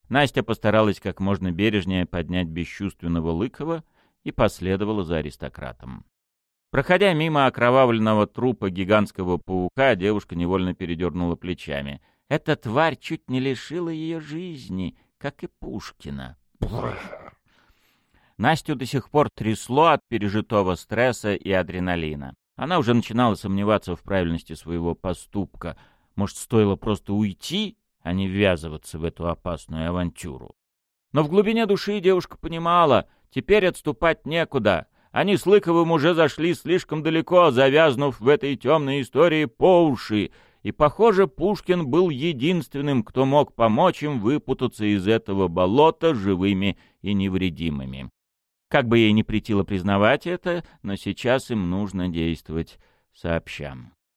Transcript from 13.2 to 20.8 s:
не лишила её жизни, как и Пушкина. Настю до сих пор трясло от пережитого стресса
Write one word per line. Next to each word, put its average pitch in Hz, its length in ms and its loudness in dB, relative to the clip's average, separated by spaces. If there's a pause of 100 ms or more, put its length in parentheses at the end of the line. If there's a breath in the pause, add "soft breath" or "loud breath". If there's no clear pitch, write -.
не 127 80 -4
лишила 135 500 -6
её 160 320 -8
жизни, 147 760 -10 (220)
как - 260 -12
и 113 40 -12 (120)
Пушкина. 69 760 -14 (2000)
Настю 147 380 0
до 123 80 -8
сих 123 240 -4
пор 147 220 2
трясло 117 560 0
от 156 220 2
пережитого 101 680 0
стресса 110 600 -2